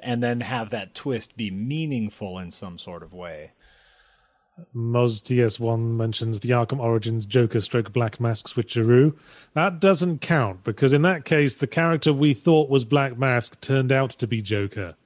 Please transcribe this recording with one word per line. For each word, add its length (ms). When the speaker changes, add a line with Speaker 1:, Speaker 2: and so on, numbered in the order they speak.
Speaker 1:
and 180
then 200
have 280
that 240
twist 420
be 140
meaningful 880
in 140
some 260
sort 240
of 100
way. 380
Speaker 2:
Moz 480
T 180
S 160
one 380
mentions 420
the 120
Arkham 280
Origins 480
Joker 340
stroke 320
Black 280
Mask 260
switcheroo. 680
That 260
doesn't 400
count, 420
because 300
in 100
that 220
case, 320
the 100
character 460
we 220
thought 360
was 140
Black 340
Mask 420
turned 300
out 200
to 180
be 120
Joker. 540